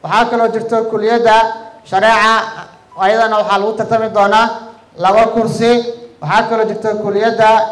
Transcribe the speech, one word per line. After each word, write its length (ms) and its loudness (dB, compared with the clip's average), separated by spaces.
Waxaa 240 0
kaloo 240 0
jirto 360 -4
kuliyadda 520 2
shareeca, 500 2
ayadana 420 0
waxaa 200 0
lagu 180 -2
tartami 320 -2
doonaa 380 2
laba 300 2
kursi. 440 0
Waxaa 300 0
kaloo 160 0
jirto 320 -4
kuliyadda 520 0